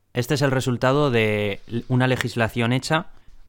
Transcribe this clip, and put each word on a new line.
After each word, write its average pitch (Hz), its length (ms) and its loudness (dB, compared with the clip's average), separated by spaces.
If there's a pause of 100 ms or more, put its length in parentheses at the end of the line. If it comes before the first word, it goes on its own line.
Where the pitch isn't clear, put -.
(140)
este 123 200 -2
es 131 80 0
el 143 100 2
resultado 131 600 2
de 104 560 0
l-, 117 200 -6
una 127 200 2
legislación 120 680 0
hecha 156 380 -2 (380)